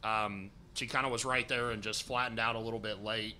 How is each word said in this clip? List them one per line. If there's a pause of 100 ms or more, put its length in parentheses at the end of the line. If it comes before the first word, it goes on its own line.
Um, (240)
she
kinda
was
right
there
and
just
flattened
out
a
little
bit
late.